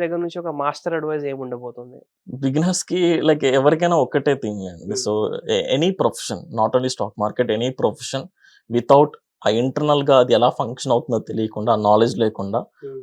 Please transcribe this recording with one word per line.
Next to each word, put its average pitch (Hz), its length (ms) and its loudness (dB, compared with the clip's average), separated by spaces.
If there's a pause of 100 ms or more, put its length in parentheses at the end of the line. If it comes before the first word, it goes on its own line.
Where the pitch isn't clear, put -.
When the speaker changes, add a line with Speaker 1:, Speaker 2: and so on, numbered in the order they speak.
Speaker 1:
దగ్గర 170 220 -4
నుంచి 170 160 -8
ఒక 175 80 -8
మాస్టర్ 147 460 -4
అడ్వైస్ 151 320 -4
ఏమి 135 200 -6
ఉండబోతుంది? 123 540 -12 (420)
Speaker 2:
బిగినర్స్ 156 420 0
కి 170 440 0
లైక్ 151 180 2
ఎవరికైనా 156 500 4
ఒకటే 139 400 2
థింగ్ 104 320 -6
అండి. 85 180 -16
Speaker 1:
Hmm. 98 200 -6
Speaker 2:
So 107 60 -2 (440)
a-, 92 100 0 (100)
any 156 140 2 (120)
profession, - 380 -4 (200)
not 110 180 2
only 127 200 -2
stock 110 160 -6 (100)
market, 107 240 -2 (100)
any 123 120 -2 (120)
profession 127 400 -4 (560)
without 143 320 6 (360)
ఆ 107 40 2
ఇంటర్నల్ 139 600 0
గా 135 100 8
అది 120 140 4
ఎలా 117 160 4
ఫంక్షన్ 127 420 -4
అవుతుందో 120 280 0
తెలియకుండా, 110 540 -2
ఆ - 20 2
నాలెడ్జ్ 107 480 4
లేకుండా, 110 360 -2
Speaker 1:
Hmm. - 440 -14